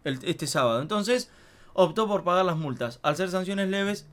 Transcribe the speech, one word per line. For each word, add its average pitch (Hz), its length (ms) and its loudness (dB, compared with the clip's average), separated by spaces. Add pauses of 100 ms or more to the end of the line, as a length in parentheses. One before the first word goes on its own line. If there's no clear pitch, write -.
el, 139 200 -2
este 160 220 -4
sábado. 123 360 2
Entonces, 208 480 -2 (420)
optó 190 340 4
por 196 180 0
pagar 180 200 4
las 175 120 0
multas. 127 460 -4
Al 147 140 2
ser 185 140 -2
sanciones 190 380 -2
leves, 196 440 -2